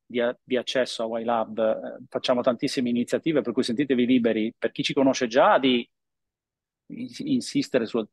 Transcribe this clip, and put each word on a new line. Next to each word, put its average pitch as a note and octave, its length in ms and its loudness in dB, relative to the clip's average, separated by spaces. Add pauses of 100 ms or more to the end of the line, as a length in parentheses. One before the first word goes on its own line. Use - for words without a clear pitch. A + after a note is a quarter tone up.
(100)
di A#2+ 100 -2
a-, A#2+ 220 -2
di B2 140 -4
accesso A#2+ 480 -2
a A2+ 160 -6
Y A2+ 40 -8
Lab, A2 340 -2
eh, A2+ 500 -2
facciamo B2 340 -2
tantissime B2+ 460 0
iniziative, A#2+ 540 0
per A#2+ 100 -4
cui B2 100 0
sentitevi B2 440 0
liberi, A2+ 500 2
per - 160 -4
chi - 100 -6
ci D#3 100 -4
conosce C3+ 360 2
già, D#3 300 6
di B2+ 300 2 (1000)
ins-, - 340 -12
insistere B2+ 640 -2
su, A2 260 -2